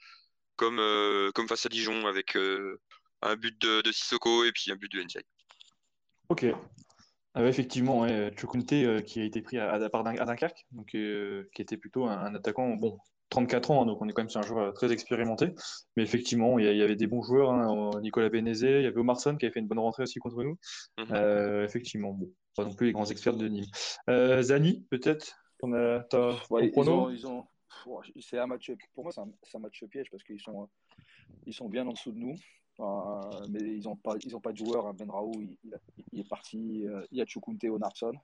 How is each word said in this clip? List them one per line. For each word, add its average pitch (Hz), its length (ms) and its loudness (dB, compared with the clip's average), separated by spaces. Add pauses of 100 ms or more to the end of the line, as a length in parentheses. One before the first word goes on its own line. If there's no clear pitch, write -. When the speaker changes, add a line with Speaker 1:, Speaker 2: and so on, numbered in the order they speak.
(560)
Speaker 1:
comme, 117 220 0
euh, 104 540 2
comme 113 140 -2
face 117 200 -2
à - 20 -2
Dijon 113 380 -2
avec, 98 320 -2
euh, 98 420 -2 (400)
un 107 160 0
but 113 240 -6
de, 110 220 4
de 110 100 2
Sissoko 117 520 4
et 117 80 4
puis - 200 -4
un 98 40 -4
but 101 140 -14
de 95 120 -4
Ndiaye. 87 220 -10 (1040)
Speaker 2:
Ok. 156 160 2 (880)
Ah 123 60 0
ouais, 120 80 6
effectivement, 127 520 2
ouais, 107 360 0
Chukwunte, 123 380 -2
euh, 117 260 4
qui 107 180 -8
a 110 60 -2
été 107 160 -4
pris 123 160 -8
à, 107 160 0
à, 107 160 0
par 110 160 0
Dun-, 117 140 -2
à 117 80 0
Dunkerque, 120 440 -4
donc, 113 240 -16
euh, 104 600 -4
qui 110 80 -8
était 104 160 -6
plutôt 127 260 -4
un, 104 140 -2
un 104 160 -4
attaquant, 113 400 -2
bon, 107 240 -2 (320)
trente-quatre 123 400 0
ans, 139 120 6
hein, 117 40 4
donc 107 160 -2
on 107 80 -2
est - 20 -6
quand 117 80 0
même 110 80 -2
sur 110 120 -4
un 101 60 -2
joueur, 110 200 0
euh, 98 60 -2
très 123 200 2
expérimenté. 117 600 0 (420)
Mais 113 60 4
effectivement, 120 560 4
il 107 80 6
y - 20 8
a, 104 40 6
il 104 40 6
y 107 60 6
avait 104 120 6
des 110 120 0
bons 117 160 0
joueurs, 127 280 6
hein, 107 440 2
euh, 104 60 -4
Nicolas 110 280 2
Benezet, 117 520 4
il 131 40 4
y - 20 4
avait 113 140 0
Omarson 127 380 2
qui 123 80 0
avait 113 80 0
fait 117 60 -2
une 110 60 -4
bonne 110 120 -2
rentrée 113 240 0
aussi 123 160 -4
contre 120 240 -6
nous. 151 160 -4 (400)
Speaker 1:
Mhm. 113 140 -6
Speaker 2:
Euh, 104 520 2
effectivement, 104 480 -4
bon, 95 180 -8 (240)
pas 104 100 -2
non 101 100 -8
plus 120 140 2
les 110 40 2
grands 104 140 0
experts 110 300 0
de 110 120 -2
Nîmes. 101 160 -4 (460)
Euh, 127 320 6
Zani, 143 480 4
peut-être, 151 420 0 (300)
on 123 100 -2
a, 120 280 2
t'as 120 320 2 (180)
Speaker 3:
Ouais, 117 100 4
Speaker 2:
ton 117 60 6
Speaker 3:
ils 107 60 4
Speaker 2:
prono ? 131 340 6
Speaker 3:
ont, 127 40 -4
ils 123 160 -8
ont, 127 200 -8 (400)
pff, 101 340 -14
c'est - 180 -6
un 127 80 0
match, 127 240 -8 (220)
pour 135 120 -12
moi, 170 100 -8
c'est 104 80 -10
un, 101 80 -12 (120)
c'est - 140 -18
un 110 40 -10
match 110 300 -14
piège 135 200 -10
parce 98 120 -16
qu'ils 104 200 -14
sont, 101 220 -12
euh, - 320 -20 (500)
ils 110 80 -12
sont 117 160 -10
bien 123 160 -4
en 120 60 -6
dessous 113 200 -10
de 107 60 -10
nous. 127 160 -6 (460)
Euh, 101 400 -4 (300)
mais 104 100 -4
ils 107 260 -6
ont 104 100 -8
pas, 107 180 -4 (100)
ils 120 100 -14
ont 110 60 -10
pas 113 100 -6
de 107 60 -8
joueur, 110 300 -2
hein. 101 80 -8
Benraou, 104 360 -6 (120)
il, 101 200 -14
il, 107 160 -14 (320)
il - 100 -10
est 208 80 -10
parti. 107 580 -8
Euh, 101 240 -8
il 127 80 -6
y - 20 0
a 110 60 0
Chukwunte 113 380 -10
Onarsson, 110 480 -4 (120)